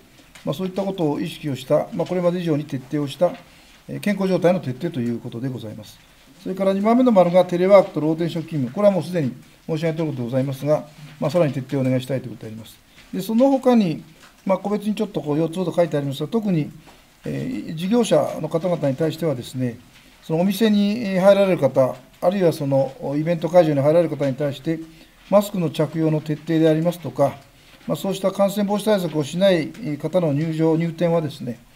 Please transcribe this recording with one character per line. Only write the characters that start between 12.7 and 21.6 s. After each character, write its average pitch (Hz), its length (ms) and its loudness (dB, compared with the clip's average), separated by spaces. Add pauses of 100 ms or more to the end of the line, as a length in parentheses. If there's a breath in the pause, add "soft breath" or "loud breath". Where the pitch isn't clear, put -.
で、 185 80 -4
そ 220 120 -4
の 254 160 4
他 262 260 2
に、 185 280 0 (420 loud breath)
ま 190 100 0
あ、 - 20 2
個 196 140 -6
別 208 120 -2
に 208 120 -2
ち 170 80 -4
ょ - 20 -2
っ 143 40 -6
と 156 120 -6
こ 147 140 -2
う - 20 0
四 160 100 2
つ 160 80 -10
ほ 185 80 -4
ど 165 80 -2
書 175 100 2
い 170 60 2
て 151 80 -4
あ 147 60 -2
り 143 40 -4
ま 139 80 -4
す 139 80 -8
が、 151 60 -4
特 214 240 -2
に、 156 180 0 (540 loud breath)
え 147 460 -6
ー、 175 60 -8
事 170 120 -6
業 233 160 2
者 - 140 2 (240)
の 156 80 -6
方 170 180 -2
々 151 220 0
に 131 80 -2
対 160 160 0
し 160 40 -12
て 170 80 -4
は 143 100 0
で 120 80 -8
す - 120 -14
ね、 123 240 -4 (420 soft breath)
そ - 120 -6
の 165 80 2
お - 20 2
店 202 260 2
に 202 500 0
入 196 160 8
ら 196 100 4
れ 190 60 4
る 170 60 4
方、 131 380 2 (240)